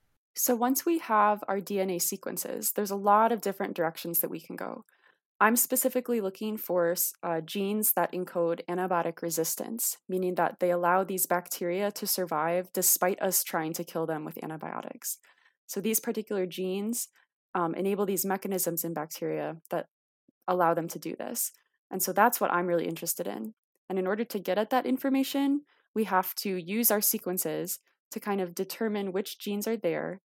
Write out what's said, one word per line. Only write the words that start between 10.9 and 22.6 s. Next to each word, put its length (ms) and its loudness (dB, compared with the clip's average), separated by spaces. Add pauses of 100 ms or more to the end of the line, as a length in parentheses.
these 220 -2
bacteria 680 0
to 140 -8
survive 680 0
despite 500 2
us 220 2
trying 300 -2
to 100 -4
kill 220 -4
them 180 -4
with 180 -10
antibiotics. 760 -8 (480)
So 140 -6
these 200 0
particular 460 -2
genes, 600 -4 (460)
um, 200 0
enable 320 0
these 180 0
mechanisms 600 -2
in 100 -4
bacteria 600 -6 (120)
that 180 -4 (600)
allow 240 4
them 160 0
to 100 -8
do 180 -8
this. 360 -4 (380)
And 120 -2
so 100 -2
that's 280 4
what 120 2
I'm 140 2